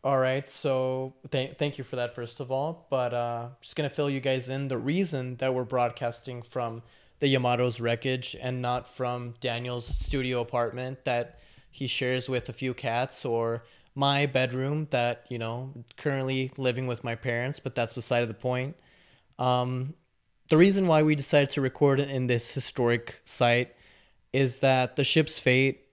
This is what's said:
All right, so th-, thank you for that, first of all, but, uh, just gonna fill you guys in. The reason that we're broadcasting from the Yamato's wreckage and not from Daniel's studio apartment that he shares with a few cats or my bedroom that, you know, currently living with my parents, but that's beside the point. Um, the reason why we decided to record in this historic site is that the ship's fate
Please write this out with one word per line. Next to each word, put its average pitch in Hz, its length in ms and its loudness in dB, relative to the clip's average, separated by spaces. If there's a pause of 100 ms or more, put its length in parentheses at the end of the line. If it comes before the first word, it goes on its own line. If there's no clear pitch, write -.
All 135 160 2
right, 131 280 0
so 131 680 -2 (160)
th-, 135 260 -4
thank 147 200 -2
you 135 60 -10
for 127 140 -8
that, 120 180 -4
first 120 240 -10
of 127 100 -8
all, 147 400 -4
but, 123 240 0
uh, 120 360 -4 (100)
just - 160 -18
gonna 147 140 -2
fill 143 200 -2
you 135 120 -2
guys 131 260 0
in. 135 220 -4
The 131 80 -2
reason 139 600 -2
that 131 160 0
we're 127 120 0
broadcasting 120 760 -2
from 117 380 -6 (380)
the 143 80 2
Yamato's 123 540 2
wreckage 117 580 -2
and 127 220 -6
not 123 260 -4
from 123 540 -6
Daniel's 123 440 -4
studio 127 540 -2
apartment 120 640 -2
that 120 360 -2 (300)
he - 180 -6
shares 127 420 -2
with 127 180 -2
a 117 60 -10
few 127 200 -4
cats 120 520 -2
or 117 400 0 (300)
my 143 320 4
bedroom 131 640 0
that, 120 380 0
you 120 100 -6
know, 120 340 -6 (240)
currently 131 600 -2
living 127 300 0
with 120 160 -4
my 117 120 -4
parents, 123 440 -2
but - 160 -6
that's 117 180 -2
beside 120 320 0
the 110 80 -6
point. 127 440 -4 (600)
Um, 127 580 0 (520)
the 160 100 6
reason 190 300 8
why 156 160 6
we 156 120 6
decided 143 340 4
to - 100 -2
record 135 400 4
in 139 280 -2
this 117 260 0
historic 120 720 0
site 120 500 2 (560)
is 131 280 0
that 131 360 2
the 143 80 2
ship's 151 340 2
fate 131 440 4 (120)